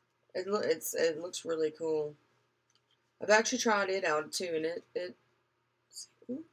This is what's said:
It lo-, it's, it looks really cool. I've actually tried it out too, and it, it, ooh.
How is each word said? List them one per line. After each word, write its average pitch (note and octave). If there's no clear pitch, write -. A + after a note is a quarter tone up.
It F3+
lo-, G3+
it's, -
it D#3+
looks F3
really D#3+
cool. D#3
I've -
actually A3+
tried G3+
it F#3+
out D3+
too, F3
and D#3
it, E3
it, F3+
ooh. D4